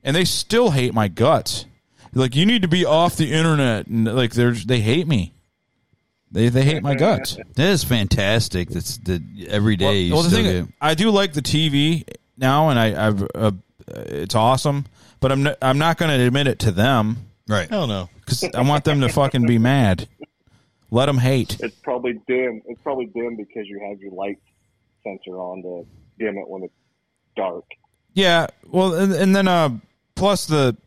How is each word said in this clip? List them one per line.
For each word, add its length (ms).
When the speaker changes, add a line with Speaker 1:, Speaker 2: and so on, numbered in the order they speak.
Speaker 1:
And 120
they 80
still 460
hate 240
my 140
guts. 580
Like, 220
"You 100
need 160
to 60
be 160
off 320
the 160
internet." 540
And, 200
like, 260
they're, 200
they 280
hate 260
me. 280
They, 180
they 160
hate 180
my 120
guts. 420
Speaker 2:
<laughs> 80
That 160
is 140
fantastic. 880
That's 280
the, 240
every 280
day 100
Speaker 1:
Well, 80
Speaker 2:
you 200
Speaker 1:
well, 80
the 80
Speaker 2:
still 140
Speaker 1:
thing 220
Speaker 2:
get 140
Speaker 1:
I 140
do 160
like 220
the 100
T 260
V 360
now, 340
and 80
I, 300
I've, 140
uh, 160
it's 460
awesome. 500
But 120
I'm 140
n-, 140
I'm 180
not 200
gonna 200
admit 280
it 140
to 100
them. 480
Speaker 2:
Right. 200
Speaker 3:
Hell 180
no. 220
Speaker 1:
'Cause 180
I 80
want 220
them 160
to 80
fucking 380
be 120
mad. 480
Let 180
'em 100
hate. 420
Speaker 4:
It's 160
probably 520
dim. 380
It's 160
probably 240
dim 300
because 300
you 220
have 120
your 120
light 260
sensor 340
on 240
to 240
dim 200
it 100
when 160
it's 80
dark. 280
Speaker 1:
Yeah, 320
well, 280
and, 180
and 240
then, 120
uh, 220
plus 300
the 300